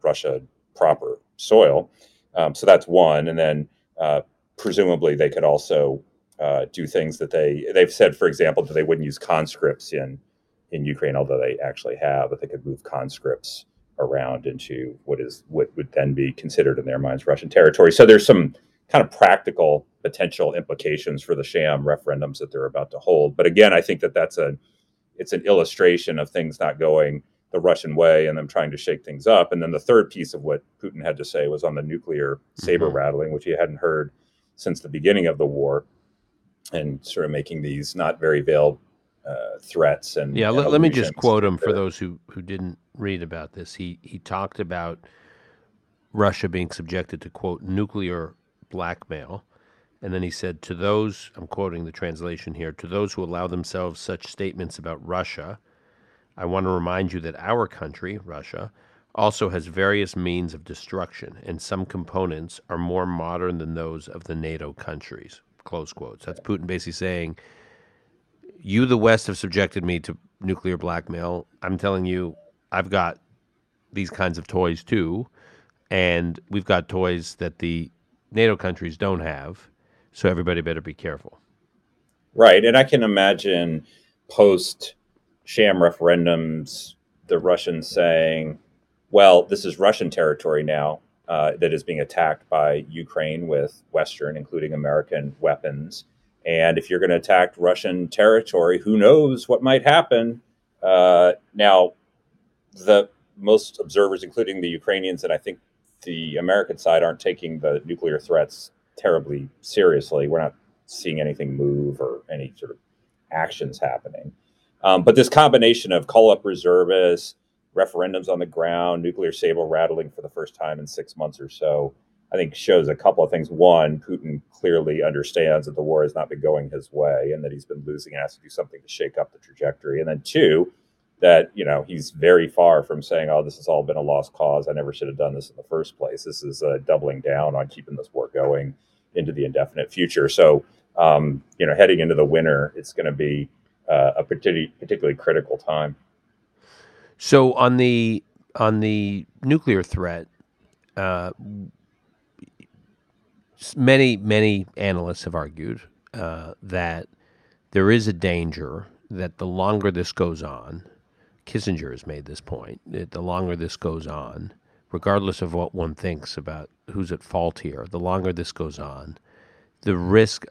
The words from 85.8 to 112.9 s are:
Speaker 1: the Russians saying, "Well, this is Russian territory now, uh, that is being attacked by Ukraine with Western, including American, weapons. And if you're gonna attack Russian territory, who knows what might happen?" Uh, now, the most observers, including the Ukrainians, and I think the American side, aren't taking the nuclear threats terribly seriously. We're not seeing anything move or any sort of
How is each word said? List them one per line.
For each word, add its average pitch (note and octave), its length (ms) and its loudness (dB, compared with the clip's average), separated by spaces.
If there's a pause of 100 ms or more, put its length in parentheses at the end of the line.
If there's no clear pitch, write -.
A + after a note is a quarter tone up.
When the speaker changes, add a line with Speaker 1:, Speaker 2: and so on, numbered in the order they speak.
Speaker 1:
the - 120 0
Russians E2+ 480 -2
saying, D#2+ 720 0 (520)
"Well, G2 320 10
this - 200 -4
is F2 160 -8
Russian G2 300 2
territory D2+ 540 -2
now, D2+ 360 -4 (300)
uh, D2+ 300 0
that E2 140 0
is D2 100 -4
being D#2 180 -6
attacked D#2 480 -4
by D2+ 400 0
Ukraine D#2+ 580 -8
with D2 340 -4 (100)
Western, D2+ 440 -4
including D2+ 380 -8
American, D2 640 -4
weapons. D2 680 -6 (400)
And E2 320 2
if - 120 -8
you're F2+ 100 -2
gonna F2+ 160 0
attack F2+ 420 2
Russian F2+ 520 -2
territory, G#2 680 4
who G#2+ 180 0
knows C3 500 6
what A#2+ 160 0
might C3 200 4
happen?" B2 580 2 (420)
Uh, F2+ 500 6 (200)
now, F#2+ 400 6 (800)
the G2+ 360 4 (280)
most G#2 420 0
observers, G2 440 0
including F#2+ 360 -6
the F2 80 -4
Ukrainians, F#2 560 -4
and F2 80 -2
I D#2+ 60 -2
think F#2 220 -10 (440)
the E2 340 -8
American F2+ 400 0
side, E2 260 2
aren't E2 160 -2
taking E2 400 -6
the D2 260 -2
nuclear E2 340 -6
threats - 520 -2 (260)
terribly D2 520 -2 (120)
seriously. D#2 680 2
We're D#2+ 140 0
not D2+ 140 -4 (300)
seeing D#2 360 -8
anything D2 340 -6
move C#2+ 460 -4
or B1 280 -8
any C2+ 280 -12
sort - 140 -16
of - 60 -18 (540)